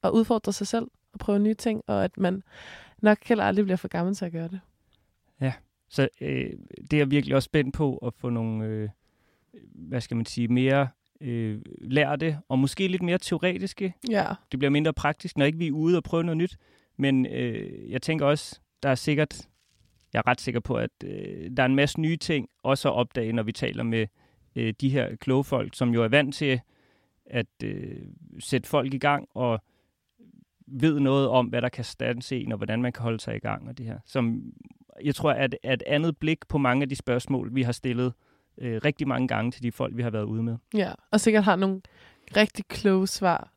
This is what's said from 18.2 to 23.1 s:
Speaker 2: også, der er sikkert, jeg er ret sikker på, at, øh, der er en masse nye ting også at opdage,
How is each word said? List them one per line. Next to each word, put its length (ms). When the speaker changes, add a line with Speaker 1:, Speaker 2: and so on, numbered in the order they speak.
Speaker 2:
også, 340
der 60
er 60
sikkert, 520
jeg 60
er 80
ret 140
sikker 180
på, 160
at, 160
øh, 540
der 60
er 40
en 80
masse 260
nye 160
ting 320
også 260
at 60
opdage, 380